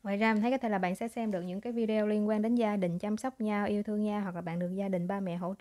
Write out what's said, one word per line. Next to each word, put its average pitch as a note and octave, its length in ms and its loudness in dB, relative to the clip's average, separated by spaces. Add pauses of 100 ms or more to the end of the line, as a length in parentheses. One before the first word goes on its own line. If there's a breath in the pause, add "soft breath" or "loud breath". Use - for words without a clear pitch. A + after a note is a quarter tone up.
Ngoài G3+ 140 -2
ra A3 160 4
mình G#3+ 100 2
thấy A#3+ 80 2
có C4 80 2
thể A#3+ 100 -2
là G3+ 100 2
bạn F#3 180 0
sẽ A#3 120 -4
xem A3+ 220 -2
được F3+ 120 -2
những F3+ 180 -4
cái A#3+ 120 -6
video A3 340 2
liên G#3+ 220 2
quan G#3+ 140 2
đến A#3 120 2
gia G#3+ 220 2
đình, F3 220 0
chăm G#3 180 -2
sóc B3+ 240 -6
nhau, G#3 260 0
yêu G#3 160 0
thương G#3 200 -2
nhau, G#3 200 0
hoặc F#3 120 -4
là E3+ 60 -4
bạn E3+ 180 -4
được F3+ 120 -2
gia G3 180 -2
đình, F3+ 200 0
ba G3 120 -2
mẹ F3 160 -2
hỗ F3+ 240 -4